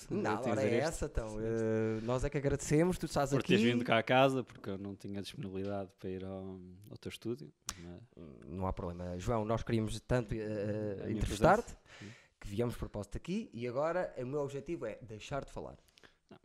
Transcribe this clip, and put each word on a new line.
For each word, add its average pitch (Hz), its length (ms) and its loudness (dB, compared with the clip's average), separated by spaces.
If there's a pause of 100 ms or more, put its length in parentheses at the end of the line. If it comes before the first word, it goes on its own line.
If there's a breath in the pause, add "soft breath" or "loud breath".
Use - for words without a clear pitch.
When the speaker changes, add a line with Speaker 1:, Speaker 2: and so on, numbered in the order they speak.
(100)
Speaker 1:
Não, 160 260 0
Speaker 2:
Eu - 40 -4
tinha 113 120 0
Speaker 1:
ora 107 100 2
Speaker 2:
que 104 60 4
dizer 113 80 4
Speaker 1:
é - 20 4
Speaker 2:
isto. 151 100 2
Speaker 1:
essa, 160 180 -2
então. 117 220 -2
Speaker 2:
Sim, 107 80 -6
sim. 107 80 -2
Speaker 1:
Eh, 110 580 2
nós 123 220 0
é 147 60 0
que 151 80 -2
agradecemos, 151 580 4
tu - 80 -4
estás 143 260 0
Speaker 2:
Por 135 120 4
teres 196 200 6
Speaker 1:
aqui. 240 100 6
Speaker 2:
vindo 240 120 2
cá 113 140 6
a 113 40 6
casa, 131 400 6
porque - 280 -10
eu 95 80 -4
não 98 180 -6
tinha 101 240 -6
disponibilidade 98 800 -4
para 101 100 -6
ir 92 160 -4
ao, 95 340 -8 (320)
ao 113 80 -12
teu - 120 -8
estúdio, 113 420 -6 (260)
não 85 140 -12
é? 87 80 -14 (460)
Speaker 1:
Não 92 200 -2
há 92 60 0
problema. 90 460 -6
João, 107 260 0
nós 110 180 0
queríamos 110 380 0
tanto, 120 340 0
eh, 107 680 -2
Speaker 2:
A 104 40 -6
minha 101 140 -2
Speaker 1:
entrevistar-te 110 560 4
Speaker 2:
presença. - 60 -20 (180 loud breath)
Sim. 104 120 -12 (300 loud breath)
Speaker 1:
que 107 80 -12
viemos 110 260 0
proposto 104 440 -8
aqui 208 340 -6
e 120 160 -4
agora 160 480 0
o 127 80 -4
meu 139 160 -2
objetivo 139 460 -4
é 104 160 -6
deixar-te 110 500 -8
falar. 71 240 -10 (540 soft breath)
Speaker 2:
Não, - 140 -20